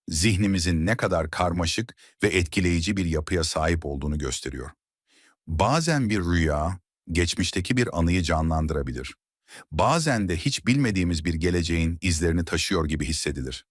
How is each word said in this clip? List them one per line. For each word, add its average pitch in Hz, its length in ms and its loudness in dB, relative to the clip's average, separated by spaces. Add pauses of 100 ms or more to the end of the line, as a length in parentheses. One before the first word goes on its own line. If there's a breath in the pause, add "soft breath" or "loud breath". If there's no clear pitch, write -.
zihnimizin 87 760 2
ne 113 120 0
kadar 85 340 0
karmaşık 90 640 -2 (280 soft breath)
ve 104 40 6
etkileyici 90 720 2
bir 92 80 0
yapıya 80 380 -2
sahip 80 420 0
olduğunu 73 320 -4
gösteriyor. 65 540 -8 (760 soft breath)
Bazen 131 640 2
bir 104 100 2
rüya, 82 600 0 (320)
geçmişteki 90 680 0
bir 113 220 0
anıyı 85 240 2
canlandırabilir. 78 880 -2 (580 loud breath)
Bazen 117 580 2
de 87 80 0
hiç - 280 -4
bilmediğimiz 95 600 2
bir 85 80 0
geleceğin 82 680 0
izlerini 85 440 0
taşıyor 82 400 0
gibi 73 200 -2
hissedilir. 69 640 -6